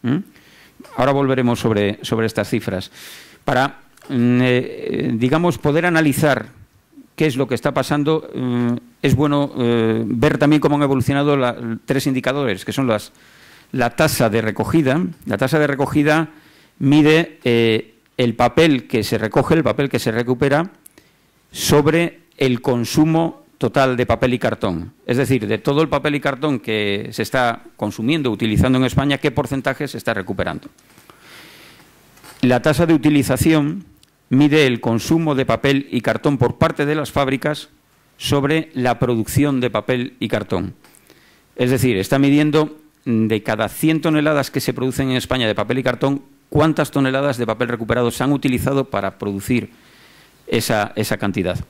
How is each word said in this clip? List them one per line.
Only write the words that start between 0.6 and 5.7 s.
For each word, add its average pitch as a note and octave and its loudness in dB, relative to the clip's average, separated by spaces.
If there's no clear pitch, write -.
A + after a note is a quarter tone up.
Ahora C3 2
volveremos C3 2
sobre, G#2 2
sobre A2+ -2
estas G#2+ -4
cifras. G2 -4
Para, C#3 0
mm, B2 2
eh, - -2
digamos, C#3+ 0
poder D#3 0